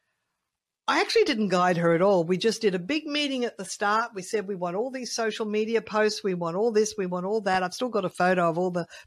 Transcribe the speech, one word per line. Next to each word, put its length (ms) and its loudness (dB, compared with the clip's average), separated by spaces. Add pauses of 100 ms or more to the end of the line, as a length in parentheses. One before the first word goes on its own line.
(840)
I 140 0
actually 240 4
didn't 240 0
guide 300 2
her 160 4
at 80 4
all. 240 6
We 120 0
just 240 0
did 140 2
a 40 -2
big 260 -4
meeting 400 -2
at 120 -6
the 60 -8
start. 500 -2
We 80 -10
said, 280 -4
"We 60 -6
want 200 -4
all 160 -4
these 240 -8
social 300 -4
media 360 0
posts. 440 0
We 80 0
want 240 -4
all 160 2
this. 240 2
We 80 -2
want 200 -4
all 140 -2
that." 240 0
I've 100 -4
still 140 -4
got 160 -2
a 60 -2
photo 400 2
of 80 -2
all 120 0
the 160 -4 (220)